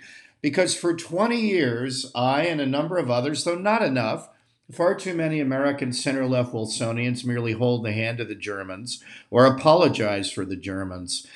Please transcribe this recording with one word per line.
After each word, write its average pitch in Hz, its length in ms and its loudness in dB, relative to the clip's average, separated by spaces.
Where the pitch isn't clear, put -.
because 170 340 2
for 175 180 0
twenty 214 460 -2
years, 131 760 -2
I 131 280 2
and 165 180 0
a 139 60 0
number 160 320 0
of 127 120 -2
others, 135 320 0
though 175 120 -2
not 208 280 0
enough, 131 460 -2
far 180 240 2
too 185 200 -6
many 156 260 0
American 135 540 0
center-left 127 580 0
Wilsonians 117 720 -2
merely 120 280 -2
hold 120 300 2
the 110 100 -2
hand 113 280 -2
of 110 80 -6
the 107 60 -8
Germans 98 680 -10
or 120 160 8
apologize 131 840 4
for 95 140 -6
the 95 120 -6
Germans, 92 800 -8